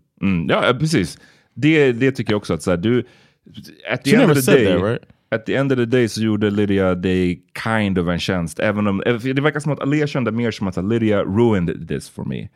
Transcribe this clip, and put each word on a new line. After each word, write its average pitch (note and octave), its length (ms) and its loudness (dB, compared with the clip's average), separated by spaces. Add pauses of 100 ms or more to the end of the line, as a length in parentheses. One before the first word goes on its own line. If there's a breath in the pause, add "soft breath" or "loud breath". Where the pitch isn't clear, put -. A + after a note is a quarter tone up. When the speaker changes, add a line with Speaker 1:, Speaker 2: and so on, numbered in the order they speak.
(220)
Speaker 1:
Mm. F2 260 0
Ja, - 180 2
ja, B2 80 2
precis. B2+ 440 0 (380 soft breath)
Det, C#3+ 360 4
det C3 200 2
tycker A2 200 -4
jag G#2 60 2
också, F2+ 160 -4
att D#2 80 -6
så F#2+ 80 -2
här, F2 80 2
du, A#2 260 0 (880 soft breath)
at B2 140 -4
the C#3 60 2
Speaker 2:
She G#3+ 60 6
Speaker 1:
end B3+ 40 6
Speaker 2:
never G#3+ 120 6
Speaker 1:
of C3 60 4
the C3 40 0
Speaker 2:
said C#3 220 4
Speaker 1:
day, - 20 4
Speaker 2:
that, F2+ 160 2
right? A2 200 -2 (280)
Speaker 1:
at A2+ 160 -4
the G2 100 -2
end C3+ 160 0
of B2 60 0
the A#2+ 60 2
day A#2 240 2
så A2 140 -4
gjorde G#2 280 0
Lydia G2 440 2
dig F2+ 480 0 (220)
kind G#2 340 0
of E2+ 100 0
en F2 100 -2
tjänst, F2 400 -4
även G#2 280 0
om, G2 200 -2
eh, A#2+ 80 0
det C3 260 -4
verkar D3+ 200 -2
som D3 120 -4
att C3 80 -8
Aaliyah D3 260 -2
kände B2 260 -2
mer A#2 180 -2
som G#2 180 -4
att F2+ 160 -6
Lydia G#2+ 400 0
ruined F#2+ 640 0
this C#2 200 -8
for - 160 -12
me. B1+ 320 -10